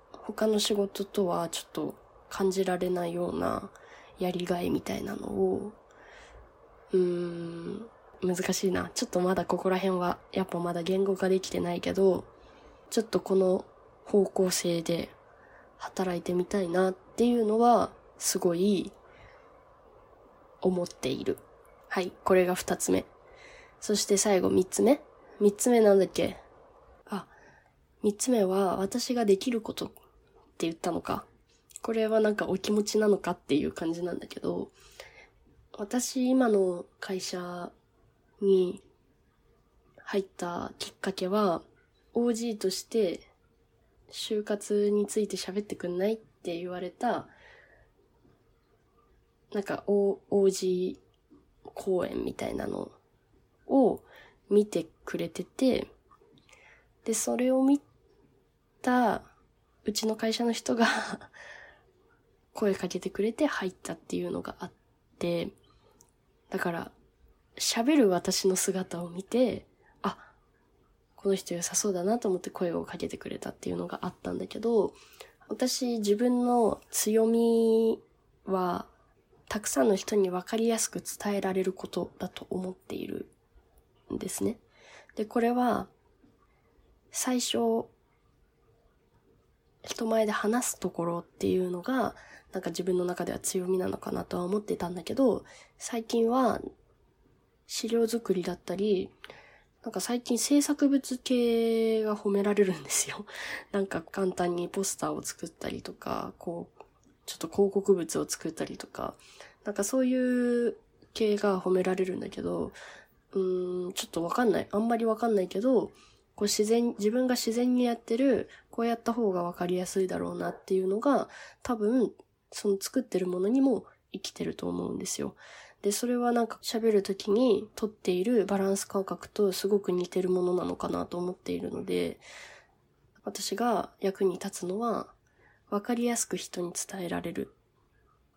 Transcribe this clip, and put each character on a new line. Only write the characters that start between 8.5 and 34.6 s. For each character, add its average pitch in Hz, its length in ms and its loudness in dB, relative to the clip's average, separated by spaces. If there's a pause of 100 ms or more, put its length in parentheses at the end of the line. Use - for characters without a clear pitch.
し 196 160 0
い 180 40 2
な。 175 220 -4
ち - 100 -2
ょ - 20 -4
っ - 40 -18
と 180 100 0
ま 185 160 2
だ 175 80 0
こ 185 140 0
こ 185 120 0
ら 185 80 2
辺 185 200 0
は 180 200 -2 (140)
や 190 100 0
っ 185 40 -2
ぱ 175 120 -6
ま 175 140 -2
だ 170 100 -4
言 190 220 0
語 190 120 0
化 185 120 0
で 190 100 4
き 185 120 -6
て 180 100 -2
な 175 120 -2
い 175 80 -4
け 175 120 -4
ど、 190 320 2 (680)
ち 226 100 2
ょ - 20 -4
っ - 20 -4
と 185 160 0
こ 190 160 0
の 185 280 4 (420)
方 196 200 6
向 185 240 2
性 170 320 0
で 165 260 -2 (680)
働 180 400 -4
い 170 40 -6
て 180 120 -2
み 180 120 2
た 202 160 0
い 170 60 -2
な 185 220 4
っ - 40 -8
て - 320 0
い 240 80 4
う 226 120 2
の 214 120 2
は 233 320 6 (280)
す - 200 -2
ご 175 160 2
い 185 380 2 (1700)
思 180 220 0
っ 175 60 -4
て - 200 -8
い - 140 -4
る。 - 160 -2 (500)
は - 120 -2
い、 180 120 -4 (120)
こ 190 100 6
れ 185 100 8
が 180 100 2
二 - 220 -2
つ - 140 -4
目。 - 140 2 (760)
そ 214 140 -2
し 202 100 0
て 202 120 4
最 196 240 4
後 190 100 2
三 190 140 4
つ - 180 0
目。 254 180 6 (400)
三 208 100 8
つ 202 180 0
目 240 120 6
な 208 140 8
ん 196 40 8
だ 185 60 6
っ 180 40 0
け？ - 280 -2 (720)
あ、 196 200 -8 (800)
三 208 120 2
つ - 140 -2
目 220 140 4
は 190 320 2
私 240 380 -2
が 240 100 0
で 196 120 6
き 247 140 -4
る 226 100 -2
こ - 140 -10
と - 120 -8
っ - 20 -12
て - 60 -18 (640)
言 165 100 0
っ 165 40 -8
た - 180 -4
の 170 80 -2
か。 - 260 -6 (560)
こ 226 100 -4
れ 220 140 0
は 220 140 4
な 214 100 4
ん 208 60 0
か 170 100 -2
お 190 100 0
気 - 140 -4
持 208 140 2
ち 214 160 0
な 208 80 4
の 196 100 6
か 175 140 -4
っ - 40 -4
て - 200 0
い - 100 2
う - 60 -4
感 165 200 -4
じ 175 120 -4
な 175 80 -4
ん - 80 -6
だ - 80 -14
け - 100 -14
ど、 - 320 -4 (1080)